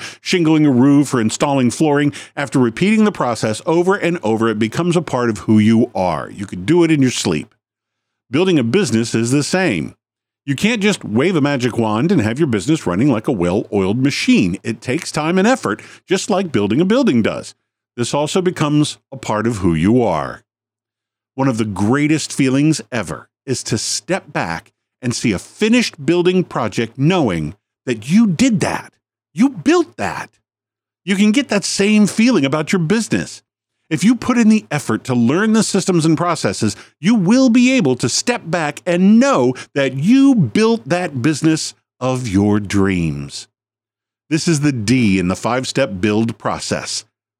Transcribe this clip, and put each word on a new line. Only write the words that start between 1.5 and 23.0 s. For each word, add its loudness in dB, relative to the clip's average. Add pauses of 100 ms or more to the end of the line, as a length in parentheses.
flooring, 2 (220)
after -4
repeating 2
the 2
process -4
over 2
and -2
over, 2
it -2
becomes 0
a 0
part -2
of -4
who 2
you 2
are. -4
You -14
can -12
do 2
it 2
in 2
your 2
sleep. -4 (800)
Building 2
a 0
business 0
is 0
the 0
same. -2 (500)
You -4
can't -2
just -2
wave 0
a 0
magic -2
wand 0
and 2
have -2
your 0
business -2
running 0
like -4
a 2
well-oiled -2
machine. 0
It -8
takes -8
time -2
and 2
effort, -2 (240)
just -4
like -2
building 0
a 2
building 2
does. -6 (420)
This -4
also -2
becomes -2 (140)
a -14
part -4
of -2
who 0
you 2
are. -4 (960)
One 0
of 0
the 0
greatest -2
feelings 0 (100)
ever -8 (160)